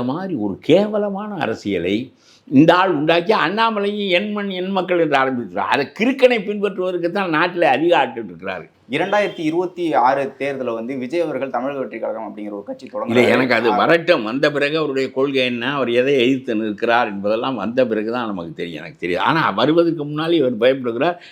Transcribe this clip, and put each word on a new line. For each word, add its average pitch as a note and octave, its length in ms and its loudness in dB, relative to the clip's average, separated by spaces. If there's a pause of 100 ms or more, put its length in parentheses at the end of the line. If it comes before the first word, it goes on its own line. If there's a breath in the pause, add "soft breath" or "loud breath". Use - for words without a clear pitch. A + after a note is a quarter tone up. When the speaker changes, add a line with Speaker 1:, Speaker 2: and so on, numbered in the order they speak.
Speaker 1:
மாதிரி E3+ 320 -4
ஒரு G#2 240 -4
கேவலமான G#3 760 0
அரசியலை G#2 640 -2 (500 soft breath)
இந்த D#3+ 260 6
ஆள் F#3 200 4
உண்டாக்கி, F3 400 2
அண்ணாமலையும் G#3 760 0
"என் F#3+ 220 0
மண், G3+ 180 -4
என் F#3 220 -4
மக்கள்" F3+ 280 0
என்று D3+ 180 2
ஆரம்பிக்கிறார். A2+ 520 -2
அதை B2+ 160 2
கிறுக்கனை B3 540 2
பின்பற்றுவதற்கு F#3 720 -4
தான் F#3+ 180 -2
நாட்டில் F3 360 2
அதிக D3 320 4
ஆட்கள் A#2+ 280 0
இருக்கிறார்கள். F2+ 460 -10 (180)
Speaker 2:
இரண்டாயிரத்தி G3 500 -2
இருபத்தி F3 440 -2 (100)
ஆறு C3+ 300 4 (140)
தேர்தலை C3 360 -4
வந்து A2+ 240 -6
விஜய் C3 280 -4
அவர்கள் C3+ 240 -6
தமிழக C3 300 -4
வெற்றி A#2 200 -8
கழகம் A2 280 -6
அப்படிங்கிற G#2 260 -12
ஒரு G2+ 100 -10
கட்சி C4 220 -14
Speaker 1:
இல்லை, A#2 380 0
Speaker 2:
தொடங்குறாரு. A2 80 4
Speaker 1:
எனக்கு B2 220 2
அது A#2 180 2
Speaker 2:
ஆ. A#2+ 60 2
Speaker 1:
வரட்டும். D#3 460 2
வந்த C#3 280 0
பிறகு C#3+ 260 -2
அவருடைய C3+ 340 -2
கொள்கை C3 340 0
என்ன, B2 280 -4
அவர் C3 160 -2
எதை B2+ 240 2
எதிர்த்து B2+ 420 2
நிற்கிறார் A2+ 520 0
என்பதெல்லாம் A2 480 -2
வந்த A#2 320 0
பிறகு G#2+ 240 -2
தான் A#2+ 160 -4
நமக்கு F2 260 -8
தெரியும், E2+ 300 -8
எனக்கு D#2 160 -18
தெரியும். F2+ 240 -2
ஆனா C3 260 2
வருவதற்கு D3+ 540 2
முன்னாலே D#3 340 -2
இவர் B2+ 200 0
பயப்படுகிறார். C3 600 2 (140 loud breath)